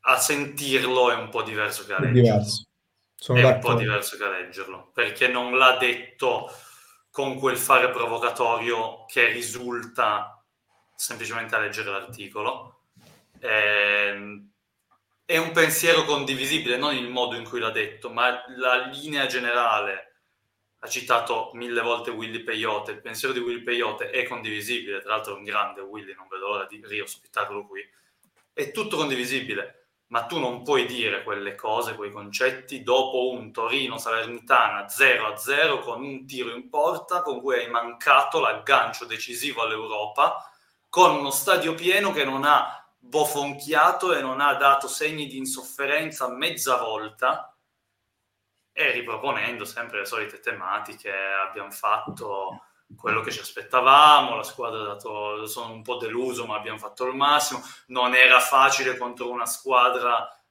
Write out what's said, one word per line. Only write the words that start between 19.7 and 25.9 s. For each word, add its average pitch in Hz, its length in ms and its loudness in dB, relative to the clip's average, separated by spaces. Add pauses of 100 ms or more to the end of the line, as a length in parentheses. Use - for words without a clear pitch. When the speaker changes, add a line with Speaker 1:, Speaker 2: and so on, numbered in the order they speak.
Speaker 1:
Ha - 60 -14
citato 117 680 -2
mille 120 260 -4
volte 117 300 -2
Willy 113 320 -8
Peyote, 110 500 -4
il 107 80 -18
pensiero 117 320 -6
di 123 80 -4
Willy 120 220 -6
Peyote 117 480 -4
è 127 140 -2
condivisibile, 107 760 -6
tra 104 140 -6
l'altro 107 200 -6
è 98 40 -12
un 98 60 -18
grande 101 360 -4
Willy, 98 340 -14